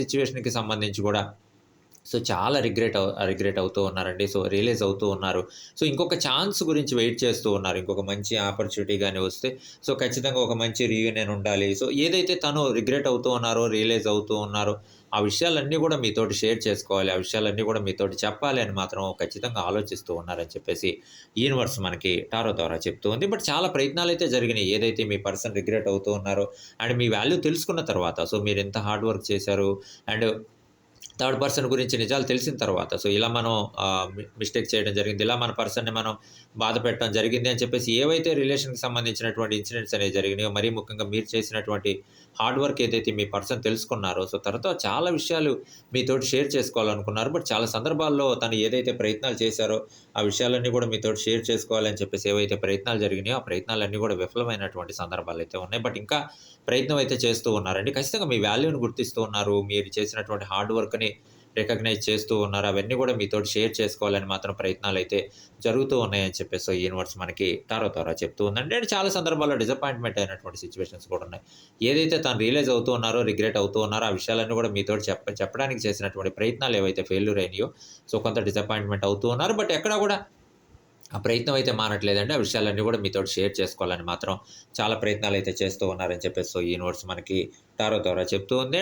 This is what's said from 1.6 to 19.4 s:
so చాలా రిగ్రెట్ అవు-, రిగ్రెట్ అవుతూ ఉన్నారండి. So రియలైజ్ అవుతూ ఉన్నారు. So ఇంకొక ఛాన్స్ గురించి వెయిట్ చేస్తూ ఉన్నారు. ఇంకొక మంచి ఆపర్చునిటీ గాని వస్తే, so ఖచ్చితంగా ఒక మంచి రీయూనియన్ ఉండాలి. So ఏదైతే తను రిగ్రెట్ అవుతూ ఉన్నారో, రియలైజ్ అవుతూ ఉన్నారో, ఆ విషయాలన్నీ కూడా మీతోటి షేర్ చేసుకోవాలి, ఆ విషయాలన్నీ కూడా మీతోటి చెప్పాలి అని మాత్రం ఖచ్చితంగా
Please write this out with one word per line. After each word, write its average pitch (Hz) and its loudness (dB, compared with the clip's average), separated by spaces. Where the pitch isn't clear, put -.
so 123 0
చాలా 110 2
రిగ్రెట్ 110 2
అవు-, 98 2
రిగ్రెట్ 98 0
అవుతూ 92 -2
ఉన్నారండి. 92 -2
So 101 0
రియలైజ్ 107 2
అవుతూ 98 0
ఉన్నారు. 92 0
So 160 2
ఇంకొక 170 0
ఛాన్స్ 160 0
గురించి 147 2
వెయిట్ 113 2
చేస్తూ 110 2
ఉన్నారు. 92 0
ఇంకొక 98 -2
మంచి 101 -4
ఆపర్చునిటీ 101 -2
గాని 95 0
వస్తే, - -4
so 139 2
ఖచ్చితంగా 127 0
ఒక 113 0
మంచి 113 0
రీయూనియన్ 110 0
ఉండాలి. 101 2
So 131 2
ఏదైతే 180 2
తను 147 2
రిగ్రెట్ 139 2
అవుతూ 123 2
ఉన్నారో, 117 2
రియలైజ్ 110 2
అవుతూ 107 0
ఉన్నారో, 104 0
ఆ - 2
విషయాలన్నీ 156 2
కూడా 160 4
మీతోటి 104 2
షేర్ 110 2
చేసుకోవాలి, 95 2
ఆ - 2
విషయాలన్నీ 107 0
కూడా 110 0
మీతోటి 95 0
చెప్పాలి 131 0
అని 101 -4
మాత్రం 98 -4
ఖచ్చితంగా 107 -4